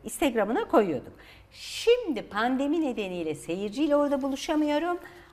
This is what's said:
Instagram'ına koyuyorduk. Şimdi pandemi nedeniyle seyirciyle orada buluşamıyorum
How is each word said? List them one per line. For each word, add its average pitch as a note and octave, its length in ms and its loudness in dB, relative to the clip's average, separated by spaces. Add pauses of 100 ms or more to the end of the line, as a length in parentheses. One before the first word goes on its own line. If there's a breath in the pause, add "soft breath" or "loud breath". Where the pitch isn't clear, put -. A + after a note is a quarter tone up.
Instagram'ına A#3 640 0
koyuyorduk. F3 440 2 (400 loud breath)
Şimdi G#4+ 720 0
pandemi C4 580 0
nedeniyle F#3 540 -2
seyirciyle G#3 600 0
orada C#4+ 260 2
buluşamıyorum D4+ 760 0 (340 loud breath)